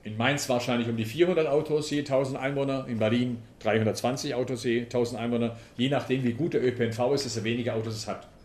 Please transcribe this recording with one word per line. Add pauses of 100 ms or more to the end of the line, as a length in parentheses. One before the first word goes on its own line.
in
Mainz
wahrscheinlich
um
die
vierhundert
Autos
je
tausend
Einwohner,
in
Berlin (200)
dreihundertzwanzig
Autos
je
tausend
Einwohner. (200)
Je
nachdem,
wie
gut
der
Ö
P
N
V
ist,
desto
weniger
Autos
es
hat. (160)